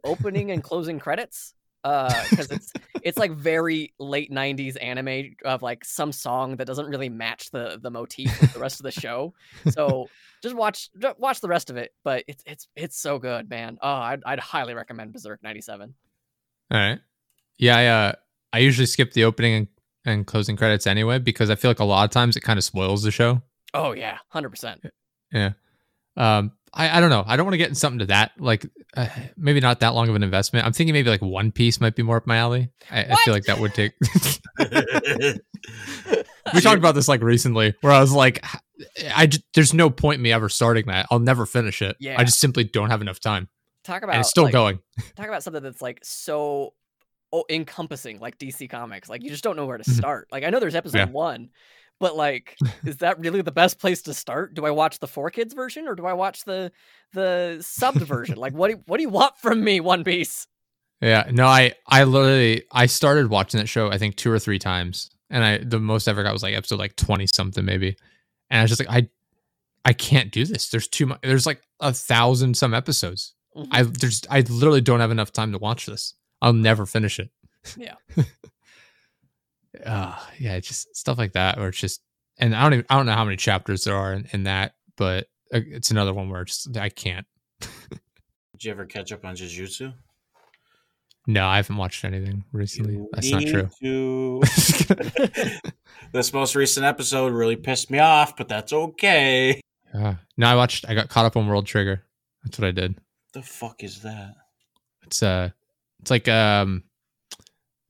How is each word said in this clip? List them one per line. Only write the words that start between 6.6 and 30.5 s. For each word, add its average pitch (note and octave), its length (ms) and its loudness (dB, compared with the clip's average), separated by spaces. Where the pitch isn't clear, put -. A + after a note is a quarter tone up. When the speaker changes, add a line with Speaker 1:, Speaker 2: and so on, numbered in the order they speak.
Speaker 1:
doesn't C#3 200 -8
really C#3 220 -8
match A2+ 420 -10
the, A2+ 300 -10
the B2 80 -12
motif A#2 520 -6
of C3 120 4
the A#2+ 60 -14
rest C3 220 -10
of - 20 -20
the C3 80 -10
show. C3 420 -10
Speaker 2:
<laughs> - 200 -4
Speaker 1:
So C#3 380 -2
just B3 120 -10
watch, G#3+ 340 -4
ju-, B3 180 -2
watch B3+ 220 -4
the G3 80 -8
rest E3+ 220 -2
of B2 80 -12
it. A#2 160 -12
But C3 240 -4
it's, - 180 -18
it's, D3 300 -20
it's D#3 240 -12
so C#3+ 180 -6
good, A#2+ 320 -8
man. A2+ 320 -12
Oh, C3+ 60 -4
I'd, C3 380 -4
I'd C3 140 -6
highly B2 340 -8
recommend A2+ 400 -14
Berserk G#2 280 -16
ninety-seven. G#2+ 520 -16
Speaker 2:
All A#2 80 0
right. G2+ 220 0
Yeah, A#2+ 200 6
I, A#2+ 80 6
uh, A2 280 4
I A2+ 80 0
usually B2+ 280 4
skip - 260 0
the A2+ 100 4
opening A2+ 300 2
and, G#2+ 140 0
and G#2 220 -2
closing G#2+ 320 -2
credits G#2+ 300 2
anyway, A2 320 2
because A#2 320 0
I G#2 40 4
feel B2+ 140 2
like A#2 100 2
a G#2+ 40 2
lot G2+ 220 4
of G#2 40 0
times A#2+ 260 2
it - 60 -8
kinda G#2+ 220 0
spoils G2 400 -2
the G#2+ 80 0
show. A#2+ 320 2
Speaker 1:
Oh, C#3+ 160 -2
yeah. A2+ 260 -10
Hundred D3 200 -8
percent. - 340 -14
Speaker 2:
Yeah. G2+ 200 0
Um, G#2+ 360 2
I, D#3+ 240 2
I - 40 6
don't E3+ 100 6
know. G#2 160 4
I A#2 80 2
don't D#3+ 100 2
wanna F#3+ 120 0
get E3+ 120 0
in C#3+ 60 -6
something B2 240 -2
to G#2 80 -2
that. G2+ 320 4
Like, A2+ 260 0
uh, B2 100 -2
maybe C#3+ 220 2
not B2 220 2
that A#2+ 120 4
long A#2 160 2
of G#2+ 60 2
an G#2 80 2
investment. G2+ 420 2